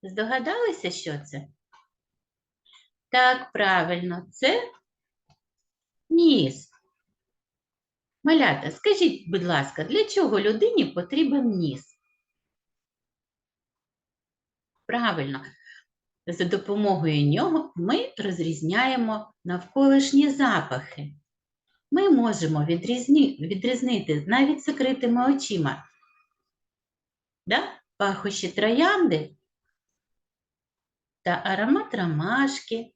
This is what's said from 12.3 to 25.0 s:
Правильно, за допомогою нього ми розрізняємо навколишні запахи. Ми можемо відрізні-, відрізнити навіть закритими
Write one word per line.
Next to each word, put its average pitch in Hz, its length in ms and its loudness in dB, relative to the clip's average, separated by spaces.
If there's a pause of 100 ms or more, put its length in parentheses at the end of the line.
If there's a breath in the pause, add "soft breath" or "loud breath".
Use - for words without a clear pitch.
Правильно, 160 580 -4 (840 loud breath)
за 175 180 -4
допомогою 175 840 0
нього 311 500 0
ми 254 420 -2
розрізняємо 208 1160 -2 (100)
навколишні 277 840 4
запахи. 151 840 -2 (760)
Ми 381 200 2
можемо 170 540 2
відрізні-, 247 760 2
відрізнити 196 840 -2
навіть 277 380 2
закритими 262 680 0